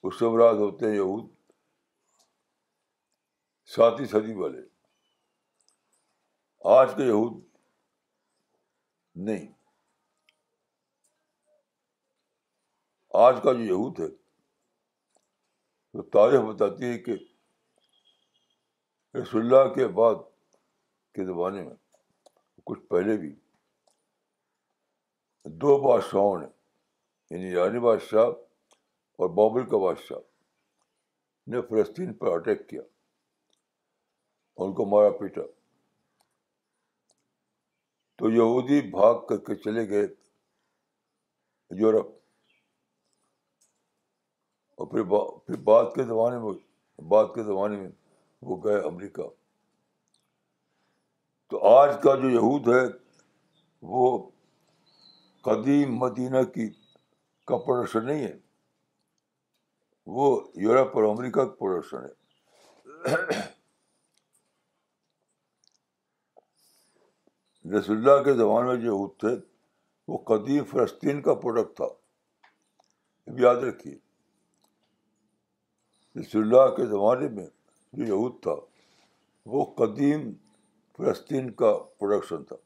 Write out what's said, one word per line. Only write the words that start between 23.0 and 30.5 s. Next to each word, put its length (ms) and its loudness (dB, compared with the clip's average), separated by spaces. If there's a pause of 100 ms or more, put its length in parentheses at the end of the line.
بھی، 180 -12 (2000)
دو 460 2
بادشاہوں 480 0
نے، 80 -14 (840)
یعنی 200 -10
ایرانی 300 -2
بادشاہ 480 2 (920)
اور 100 -2
بابل 400 0
کا 80 0
بادشاہ 400 -4 (1300)